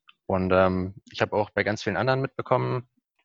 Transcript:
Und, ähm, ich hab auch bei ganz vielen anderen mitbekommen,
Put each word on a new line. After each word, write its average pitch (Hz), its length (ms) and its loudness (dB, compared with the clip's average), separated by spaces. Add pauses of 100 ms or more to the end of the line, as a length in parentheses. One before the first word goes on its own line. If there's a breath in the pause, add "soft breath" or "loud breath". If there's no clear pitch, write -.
(260)
Und, 92 280 0
ähm, 92 400 2 (180)
ich - 100 -8
hab 104 120 -2
auch 104 160 -2
bei 101 140 -2
ganz 104 200 -4
vielen 98 140 -2
anderen 131 240 0
mitbekommen, 127 680 -4 (380)